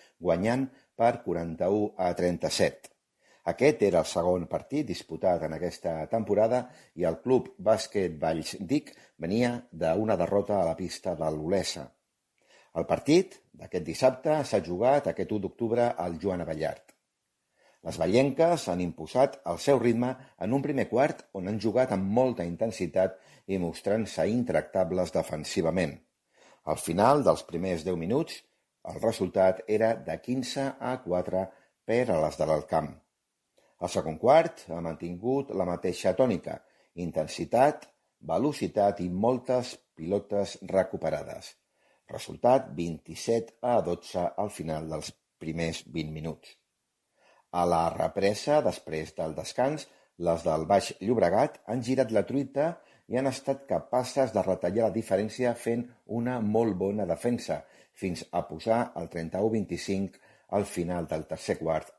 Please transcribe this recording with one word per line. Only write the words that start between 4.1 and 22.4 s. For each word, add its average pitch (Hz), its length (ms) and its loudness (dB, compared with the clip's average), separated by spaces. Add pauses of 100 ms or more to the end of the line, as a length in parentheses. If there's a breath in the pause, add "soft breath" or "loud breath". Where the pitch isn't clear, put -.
partit 143 400 -4
disputat 85 600 -2
en 78 100 -4
aquesta 82 460 -4 (100)
temporada 113 540 2 (340 loud breath)
i 87 80 2
el 82 140 0
Club 127 340 2
Bàsquet 95 640 0
Valls 80 400 -2
Dic 131 320 -2 (240 soft breath)
venia 117 380 0 (180)
d'una 87 480 0
derrota 98 380 2
a 87 80 4
la 80 100 0
pista 90 400 -6
de 78 160 0
l'Olesa. 78 540 -2 (880 soft breath)
El 82 80 0
partit - 540 2 (180)
d'aquest - 300 -6
dissabte 131 580 2
s'ha 104 160 0
jugat 113 480 2
aquest 92 240 -4
u 107 80 -2
d'octubre 117 560 0
al 85 240 -4
Joan 90 240 -2
Abellart. 78 480 -6 (920 soft breath)
Les 82 100 -8
vallenques 135 720 2
han 90 160 -2
imposat 87 540 0 (100)
el 87 140 -4
seu 139 180 4
ritme 120 320 2 (320 loud breath)
en 107 80 -2
un 139 100 0
primer 139 280 -2
quart 139 420 0
on 92 160 -6
han 107 140 -2
jugat 113 320 2
amb 98 260 -2
molta 120 240 0